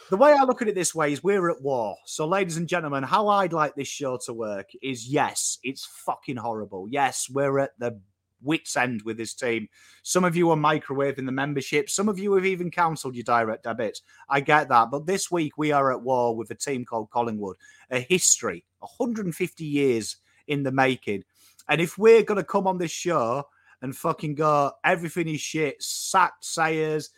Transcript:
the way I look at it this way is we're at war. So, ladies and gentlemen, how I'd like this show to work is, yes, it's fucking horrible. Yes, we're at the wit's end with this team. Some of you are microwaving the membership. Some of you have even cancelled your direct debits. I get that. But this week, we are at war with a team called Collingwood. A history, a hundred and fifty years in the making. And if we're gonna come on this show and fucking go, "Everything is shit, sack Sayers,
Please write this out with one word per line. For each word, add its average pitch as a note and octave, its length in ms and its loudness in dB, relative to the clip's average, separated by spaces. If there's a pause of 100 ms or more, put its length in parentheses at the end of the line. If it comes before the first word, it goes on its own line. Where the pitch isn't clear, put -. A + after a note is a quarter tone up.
(100)
the F#3+ 60 0
way C#4+ 160 8
I C#4 120 6
look B3 180 0
at G#3+ 60 0
it F#3+ 60 0
this F3 200 -2
way D3+ 180 0
is C3+ 100 -6
we're F3+ 280 2
at D#3+ 100 -4
war. A#2+ 360 -2 (100)
So, D#3 200 -6
ladies F3+ 300 0
and E3+ 120 -4
gentlemen, D3 340 -2
how F#3+ 260 0
I'd G3 240 2
like D3+ 220 0
this C#3 140 -6
show B2+ 360 -6
to B2+ 80 -8
work G#2 380 -6 (100)
is, B2 260 -8
yes, C3 560 -2
it's C3+ 220 -10
fucking - 520 -8
horrible. G#2 540 -8
Yes, C3 380 -2
we're C#3 300 0
at C3+ 200 0
the A#2 220 -6 (420)
wit's D#3 340 -4
end B2 260 -2
with A2 160 -6
this A2+ 160 -8
team. A2+ 340 -4 (340)
Some F#3 220 2
of F3 120 2
you E3+ 140 4
are D#3+ 60 4
microwaving C#3 680 0
the B2+ 60 -4
membership. C#3 580 -2
Some G3+ 180 0
of F#3+ 100 -2
you G3+ 160 0
have F#3 120 4
even F3+ 240 -2
cancelled D#3+ 460 -2
your A#2 80 -8
direct A2+ 400 0
debits. A2+ 360 -4 (300)
I C#3 100 4
get D3+ 300 4
that. A#2 200 6
But D3+ 160 -4
this F#3+ 240 -2
week, E3 280 -2
we D3+ 140 2
are C#3 200 4
at A2+ 80 -4
war A#2+ 340 0
with A2 160 -8
a A2+ 40 -10
team B2 320 -6
called A2 240 -6
Collingwood. G#2+ 460 -2 (340)
A B2+ 100 0
history, B2 640 0 (180)
a - 40 -16
hundred A3+ 400 -4
and E3 80 -4
fifty E3 300 -6
years C#3 520 0 (300)
in C#3+ 160 -2
the C3 100 -2
making. C3 520 0 (440)
And D3+ 120 2
if D#3+ 180 -2
we're A3+ 240 8
gonna G3 220 0
come G3+ 220 0
on F#3 120 0
this E3+ 120 -2
show C#3 540 -2 (360)
and C3 160 -8
fucking D#3 380 -4
go, D3 380 2 (120)
"Everything E3+ 440 0
is D3+ 120 -6
shit, D3+ 420 -4
sack - 580 0
Sayers, D#3 760 -2